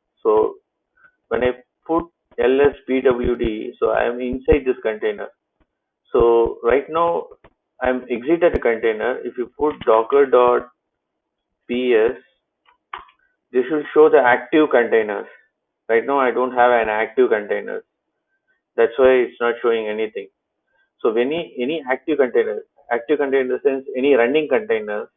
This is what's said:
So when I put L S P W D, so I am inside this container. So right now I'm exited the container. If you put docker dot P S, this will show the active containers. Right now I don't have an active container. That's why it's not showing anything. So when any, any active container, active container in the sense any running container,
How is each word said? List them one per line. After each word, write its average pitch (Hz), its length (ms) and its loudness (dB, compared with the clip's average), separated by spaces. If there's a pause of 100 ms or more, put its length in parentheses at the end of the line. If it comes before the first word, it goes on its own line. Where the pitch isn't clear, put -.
(220)
So 107 340 0 (760)
when 117 140 -2
I 123 80 0 (340)
put 165 180 -2 (360)
L 127 220 2
S 139 140 2 (120)
P 131 140 -2
W 123 340 0
D, 110 440 -6
so 113 100 0
I 110 160 0
am 120 160 -6
inside 131 440 0
this 127 180 -2
container. 107 440 -6 (880)
So 117 500 2
right 127 260 0
now 170 380 -4 (540)
I'm 127 280 -2
exited 147 440 0
the - 60 -4
container. 113 680 -2
If 120 120 -12
you 120 200 -8
put 147 240 -4
docker 113 440 4
dot 123 440 2 (1000)
P 123 260 -2
S, 113 220 2 (1400)
this 123 180 0
will 151 140 -4 (100)
show 156 160 8
the 151 100 4
active 127 520 2
containers. 107 560 0 (640)
Right 113 160 0
now 139 140 -2
I 127 120 0
don't 123 220 -2
have 123 180 4
an 113 180 0
active 110 400 0
container. 101 540 -6 (920)
That's 113 200 2
why 131 280 4
it's - 160 -12
not 117 200 0
showing 113 260 -2
anything. 107 420 -6 (720)
So 120 100 0
when 120 160 0
any, 160 320 -8
any 143 320 -4
active 139 280 -2
container, 113 420 0 (300)
active 120 260 -2
container 135 240 0
in 131 80 -4
the 127 140 -4
sense 135 220 -2 (120)
any 135 160 2
running 135 340 2
container, 107 680 -4